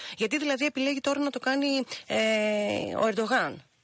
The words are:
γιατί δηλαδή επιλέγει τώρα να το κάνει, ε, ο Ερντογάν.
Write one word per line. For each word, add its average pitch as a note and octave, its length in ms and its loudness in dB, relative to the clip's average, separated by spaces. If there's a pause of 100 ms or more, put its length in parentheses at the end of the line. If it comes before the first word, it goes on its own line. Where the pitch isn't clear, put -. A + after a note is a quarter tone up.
(160)
γιατί A3+ 220 0
δηλαδή C#4+ 280 0
επιλέγει C#4 340 0
τώρα C#4 200 0
να C#4+ 100 0
το C4 100 -6
κάνει, C4+ 440 2 (240)
ε, A3 100 0 (840)
ο A3+ 40 4
Ερντογάν. G#3+ 600 0 (160)